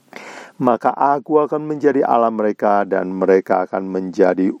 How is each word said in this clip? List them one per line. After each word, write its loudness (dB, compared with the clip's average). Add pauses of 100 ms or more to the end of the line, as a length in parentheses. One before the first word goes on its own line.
(600)
Maka 2
aku 0
akan -4
menjadi 0
Allah 2
mereka 0
dan -4
mereka 2
akan -6
menjadi 0